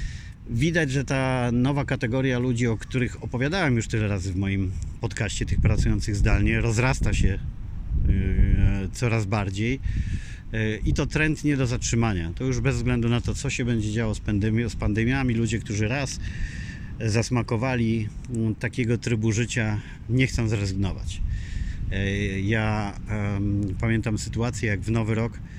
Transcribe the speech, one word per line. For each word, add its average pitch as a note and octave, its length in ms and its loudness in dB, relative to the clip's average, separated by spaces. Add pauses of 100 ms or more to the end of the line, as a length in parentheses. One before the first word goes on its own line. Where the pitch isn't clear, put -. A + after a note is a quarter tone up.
(500)
Widać, D#3 420 2
że C3+ 140 0
ta C3 480 0
nowa C3 320 2
kategoria C3 540 0
ludzi, B2 280 0
o A2 100 0
których - 460 -4
opowiadałem C#3 520 0
już A2+ 120 0
tyle G#2+ 200 0
razy F#2+ 260 -2
w - 20 -2
moim G2 360 0 (300)
podcaście, G#2 440 -2
tych - 160 2
pracujących G#2+ 540 4
zdalnie, G#2+ 460 4
rozrasta A#2 520 2
się, - 260 4
e, - 0 - (1500)
coraz A2+ 340 2
bardziej. G#2 540 0 (760)
E, A2 240 0
i - 160 2
to D3 120 2
trend D#3 380 0
nie C#3+ 140 2
do C3 100 2
zatrzymania. A2+ 680 0
To - 80 -6
już B2+ 160 0
bez B2+ 160 0
względu A#2+ 340 0
na A#2+ 120 2
to, - 120 -2
co - 160 -4
się B2+ 160 -2
będzie A2 260 0
działo A2 240 0
z - 40 -8
pandemi-, A2 500 0
z - 60 -8
pandemiami, A#2 580 0
ludzie, A2+ 260 0
którzy G#2 280 -2
raz C3 320 -2 (800)
zasmakowali, A2+ 1080 0 (280)
mm, A2 200 0
takiego A#2+ 420 -2
trybu A2+ 340 0
życia, G#2+ 480 0 (300)
nie B2+ 180 2
chcą A#2 200 0
zrezygnować. G2 720 -2 (720)
E, G2 500 0
ja, G#2+ 520 0 (160)
em, G2+ 520 0 (180)
pamiętam A2+ 380 0
sytuację, A#2 520 -2
jak G2 120 -2
w A2 100 -2
Nowy A2+ 240 0
Rok A2+ 240 -2 (200)